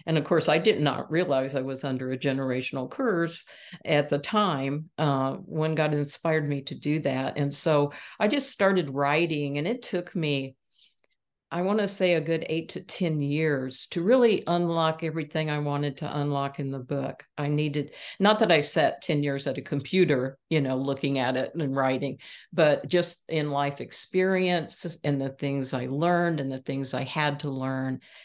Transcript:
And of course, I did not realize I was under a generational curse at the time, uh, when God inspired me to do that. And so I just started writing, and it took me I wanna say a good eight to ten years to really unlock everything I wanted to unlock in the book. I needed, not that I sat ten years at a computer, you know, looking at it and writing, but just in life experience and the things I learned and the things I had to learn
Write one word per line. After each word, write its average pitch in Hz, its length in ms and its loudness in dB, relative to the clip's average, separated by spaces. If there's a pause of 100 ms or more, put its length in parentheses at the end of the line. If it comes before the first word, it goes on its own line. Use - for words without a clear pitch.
And 160 100 2
of 143 60 2
course, 160 260 2
I 156 80 4
did 196 240 2
not - 300 0
realize 135 420 0
I 139 80 -2
was 131 220 -6
under 131 280 -4
a 131 60 -2
generational 131 720 -2
curse 170 560 -2 (400)
at 147 240 2
the 143 80 2
time, 151 800 0
uh, 135 360 2
when 156 420 -2
God 151 180 2
inspired 147 560 0
me 139 140 -2
to - 100 -10
do 147 280 -2
that. 135 360 -2
And 143 160 0
so 147 380 2 (280)
I 208 80 2
just 277 220 0
started 190 400 2
writing, 143 680 0
and 151 80 -2
it 247 160 -4
took 175 320 -6
me 139 400 -2 (960)
I 175 100 -2
wanna 202 260 0
say 185 260 2
a 165 80 4
good 165 260 -2
eight 165 220 -4
to - 120 -8
ten 160 400 -2
years 143 640 0
to 170 160 -4
really 233 420 4
unlock 165 580 0
everything 156 460 -4
I 151 100 -2
wanted 143 380 -2
to 151 220 -6
unlock 143 400 -2
in 135 120 -4
the 135 80 -6
book. 135 460 -6 (120)
I 143 100 -2
needed, 147 460 0 (260)
not 214 200 6
that 202 120 4
I 156 100 8
sat - 400 2
ten 147 220 0
years 139 240 -2
at 135 100 -2
a 135 60 -6
computer, 143 760 2 (120)
you 156 120 2
know, 131 160 0
looking 139 400 -2
at 127 180 0
it 131 200 -2
and 135 200 -2
writing, 135 440 0 (340)
but 151 340 4
just 175 420 0
in 151 200 0
life 143 320 -2
experience 185 1200 0
and 143 160 2
the 135 100 -4
things 139 440 -2
I 127 140 -2
learned 170 520 2
and 135 120 -4
the 131 80 -6
things 135 340 -4
I 127 100 -2
had 147 380 -2
to 147 80 -4
learn 131 500 -4 (260)